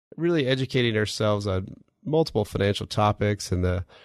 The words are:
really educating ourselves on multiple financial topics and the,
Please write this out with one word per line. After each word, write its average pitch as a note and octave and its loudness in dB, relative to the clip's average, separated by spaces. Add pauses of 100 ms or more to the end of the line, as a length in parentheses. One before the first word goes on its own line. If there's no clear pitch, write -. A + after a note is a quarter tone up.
(160)
really D#3+ 0
educating B2+ 0
ourselves G#2 0
on F#2+ -4 (320)
multiple D3+ 0
financial - 0
topics G#2 0
and F2+ 0
the, F2+ 0 (220)